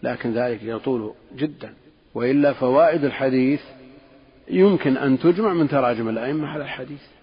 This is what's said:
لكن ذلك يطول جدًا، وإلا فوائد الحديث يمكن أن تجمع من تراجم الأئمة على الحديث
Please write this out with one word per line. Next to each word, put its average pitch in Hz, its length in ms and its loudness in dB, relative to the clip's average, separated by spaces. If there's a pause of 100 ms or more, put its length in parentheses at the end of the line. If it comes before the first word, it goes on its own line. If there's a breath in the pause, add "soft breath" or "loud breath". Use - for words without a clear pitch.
لكن 120 300 -4
ذلك 120 300 -2
يطول 113 500 -4 (220)
جدًا، 143 380 -8 (420)
وإلا 135 380 2
فوائد 143 520 2
الحديث 135 560 0 (880)
يمكن 180 480 4
أن 135 220 2
تجمع 185 340 2
من 165 140 2
تراجم 120 420 0
الأئمة 135 380 -4
على 151 160 -8
الحديث 139 380 -12 (220)